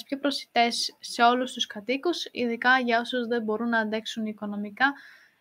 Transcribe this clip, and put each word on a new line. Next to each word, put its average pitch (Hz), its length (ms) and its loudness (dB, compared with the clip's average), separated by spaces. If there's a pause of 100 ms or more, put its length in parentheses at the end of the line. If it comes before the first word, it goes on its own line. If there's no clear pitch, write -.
πιο 277 140 -6
προσιτές 240 800 0
σε - 220 -2
όλους 247 300 4
τους 233 140 -4
κατοίκους, 269 640 -4
ειδικά 247 480 2
για 240 220 2
όσους 240 260 -2
δεν 233 160 -2
μπορούν 220 260 -2
να 233 100 2
αντέξουν 220 480 -2
οικονομικά 208 680 -2 (460)